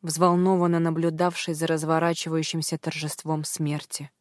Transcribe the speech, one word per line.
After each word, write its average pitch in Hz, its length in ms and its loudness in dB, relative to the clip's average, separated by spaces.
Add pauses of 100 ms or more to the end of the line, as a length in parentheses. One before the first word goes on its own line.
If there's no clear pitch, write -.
взволнованно 175 760 4
наблюдавшей 165 760 0
за 160 120 -2
разворачивающимся 160 1120 0
торжеством 156 640 -4
смерти. 147 680 -4 (100)